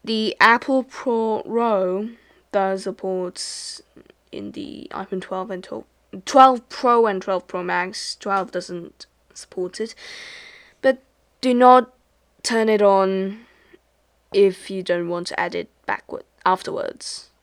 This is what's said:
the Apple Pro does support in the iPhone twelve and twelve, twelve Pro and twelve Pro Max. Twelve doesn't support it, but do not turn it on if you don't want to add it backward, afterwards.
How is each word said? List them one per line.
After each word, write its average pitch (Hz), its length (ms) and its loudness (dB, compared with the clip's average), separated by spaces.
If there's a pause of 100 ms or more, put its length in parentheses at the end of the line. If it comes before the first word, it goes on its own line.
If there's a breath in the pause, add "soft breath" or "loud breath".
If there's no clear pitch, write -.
the 220 380 -2
Apple 240 440 4
Pro 220 1200 -2 (440 soft breath)
does 190 320 0
support - 960 -8 (500)
in 202 200 -12
the - 400 -14
iPhone 190 280 -8
twelve 185 300 -10
and 185 120 -10
twelve, - 220 -12 (400)
twelve 262 440 6
Pro 233 380 2
and 190 140 -2
twelve 185 260 -4
Pro 180 160 -8
Max. 180 540 -6
Twelve 196 340 -4
doesn't 175 560 -10 (280)
support - 460 -10
it, 226 140 -8 (880 loud breath)
but 262 200 2 (380)
do 254 120 2
not 247 400 8 (500)
turn 226 260 0
it 208 140 4
on 196 580 2 (920 loud breath)
if 196 380 2
you 190 120 -6
don't 175 260 -2
want 175 200 -4
to - 120 -6
add 175 140 -4
it 175 140 -6 (180)
backward, - 380 -6 (200)
afterwards. - 840 -4 (120)